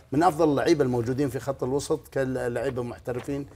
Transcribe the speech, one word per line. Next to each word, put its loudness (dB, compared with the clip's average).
من 2
أفضل 4
اللعيبة 4
الموجودين 0
في -6
خط -6
الوسط -2
كلاعيبة -2
محترفين -6